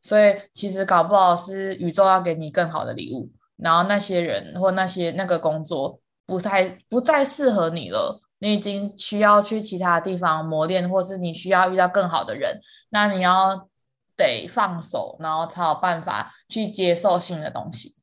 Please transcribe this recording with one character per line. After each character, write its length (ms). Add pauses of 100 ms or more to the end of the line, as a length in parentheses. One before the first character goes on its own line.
所 180
以 160 (200)
其 160
实 120
搞 220
不 100
好 220
是 380
宇 180
宙 140
要 160
给 120
你 160
更 200
好 160
的 80
礼 180
物， 180 (280)
然 180
后 60
那 160
些 240
人 360
或 120
那 160
些， 240
那 160
个 120
工 240
作 380 (240)
不 160
太， 380 (100)
不 140
再 200
适 280
合 180
你 220
了， 320 (200)
你 120
已 40
经 380
需 220
要 240
去 180
其 160
他 240
地 160
方 300
磨 200
练， 220
或 140
是 160
你 160
需 160
要 200
遇 60
到 100
更 220
好 160
的 100
人， 240 (300)
那 240
你 80
要 480 (480)
得 320
放 320
手， 400
然 160
后 100
才 160
有 120
办 280
法 300 (160)
去 200
接 260
受 240
新 220
的 100
东 200
西。 320